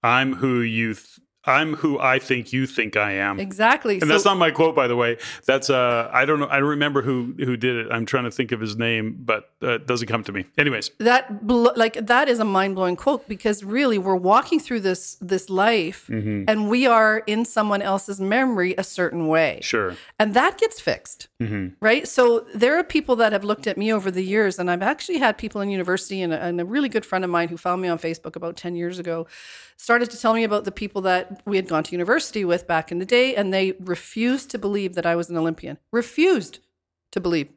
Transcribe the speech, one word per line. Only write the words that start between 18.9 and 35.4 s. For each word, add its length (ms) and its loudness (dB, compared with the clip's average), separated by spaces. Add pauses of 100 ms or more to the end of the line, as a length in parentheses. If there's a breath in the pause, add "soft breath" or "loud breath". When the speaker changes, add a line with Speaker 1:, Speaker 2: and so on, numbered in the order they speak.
Speaker 2:
way. 360 2
Speaker 1:
Sure. 320 -2 (240 loud breath)
Speaker 2:
And 160 2
that 240 2
gets 200 0
fixed, 480 -6 (140)
Speaker 1:
Mm-hmm. 280 -4 (120)
Speaker 2:
right? 260 4
So 340 4 (120)
there 240 2
are 60 2
people 320 0
that 160 4
have 120 -2
looked 220 -2
at 140 -2
me 120 0
over 200 0
the 120 -2
years, 360 0
and 100 -2
I've 140 0
actually 340 -2
had 220 2
people 220 -8
in 100 -4
university, 500 -2
and 120 -2
a, 60 -4
and 220 -4
a 40 -4
really 220 -2
good 160 -2
friend 220 -4
of 60 -4
mine 180 0
who 80 -10
found 240 -2
me 60 -4
on 100 -2
Facebook 380 -8
about 220 -10
ten 180 -8
years 240 -6
ago 260 -6 (520 loud breath)
started 340 2
to 80 -16
tell 160 2
me 80 0
about 200 0
the 80 -4
people 300 -6
that 420 0
we 120 -2
had 120 0
gone 140 0
to 100 -8
university 540 -2
with 220 0
back 240 -2
in 80 -4
the 60 -4
day, 300 4
and 160 0
they 280 0
refused 720 -4
to 80 -6
believe 340 -2
that 140 -2
I 80 2
was 160 -2
an 60 -6
Olympian. 420 -4 (120)